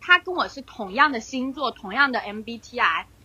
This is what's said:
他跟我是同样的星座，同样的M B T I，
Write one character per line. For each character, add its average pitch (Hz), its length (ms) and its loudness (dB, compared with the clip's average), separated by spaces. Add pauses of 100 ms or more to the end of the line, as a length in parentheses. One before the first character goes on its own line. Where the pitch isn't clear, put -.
他 359 180 6
跟 359 160 -6
我 247 120 -2
是 269 140 -12
同 196 320 -10
样 285 180 6
的 240 80 -4
星 262 340 -6
座， 269 180 -4
同 - 220 -10
样 269 180 2
的 233 80 -2
M 208 220 -8
B 233 160 -10
T 240 220 -10
I， 185 280 0 (160)